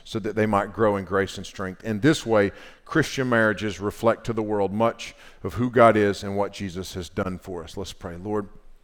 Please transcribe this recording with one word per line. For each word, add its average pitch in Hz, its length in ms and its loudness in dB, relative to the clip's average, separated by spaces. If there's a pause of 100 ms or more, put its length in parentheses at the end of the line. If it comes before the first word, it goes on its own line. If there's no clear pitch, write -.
so - 160 -6
that 104 160 -6
they 107 100 2
might 104 260 2
grow 104 240 2
in 95 80 -4
grace 95 320 -2
and 95 80 -10
strength. 95 400 -10
In 110 160 -4
this 147 240 4
way, 104 280 4 (320)
Christian 135 440 -2
marriages 107 520 0
reflect 107 460 0
to 120 60 -4
the 110 100 -2
world 104 300 0
much 113 420 -2 (280)
of 95 120 -8
who 120 160 -2
God 117 260 8
is 101 260 2
and 98 140 -6
what 101 160 -2
Jesus 95 420 -8
has 90 140 -8
done 92 300 -4
for 87 260 -12
us. - 120 -16
Let's 98 160 -10
pray. 87 240 -12
Lord, 104 320 -4 (360)